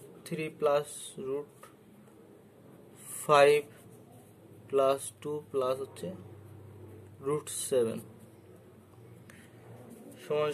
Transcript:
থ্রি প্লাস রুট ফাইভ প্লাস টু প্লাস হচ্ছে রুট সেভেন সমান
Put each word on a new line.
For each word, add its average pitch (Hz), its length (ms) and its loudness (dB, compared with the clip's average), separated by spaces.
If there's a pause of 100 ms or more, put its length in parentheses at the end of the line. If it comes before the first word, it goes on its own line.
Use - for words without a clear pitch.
(280)
থ্রি 156 180 -6 (140)
প্লাস 147 280 2 (400)
রুট 143 260 -6 (1700)
ফাইভ 147 360 8 (1080)
প্লাস 135 320 4 (200)
টু 147 100 -6 (200)
প্লাস 131 320 0
হচ্ছে 151 240 -12 (1200)
রুট 147 180 -2 (240)
সেভেন 113 300 2 (2250)
সমান 151 300 0